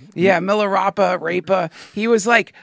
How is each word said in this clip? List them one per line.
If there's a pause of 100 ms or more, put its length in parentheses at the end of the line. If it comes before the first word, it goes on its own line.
(140)
Yeah,
Milarepa,
Repa. (240)
He
was,
like, (100)